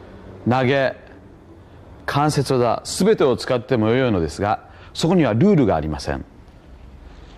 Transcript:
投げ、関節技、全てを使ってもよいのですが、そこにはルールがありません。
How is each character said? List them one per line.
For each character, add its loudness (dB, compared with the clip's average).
投 2
げ、 0
関 0
節 -2
技、 0
全 0
て 0
を 2
使 -4
っ -2
て -2
も 2
よ 2
い 0
の 0
で -2
す -8
が、 -4
そ -2
こ 2
に 4
は 2
ル 4
ー 6
ル 4
が 2
あ 0
り -4
ま -6
せ -6
ん。 -10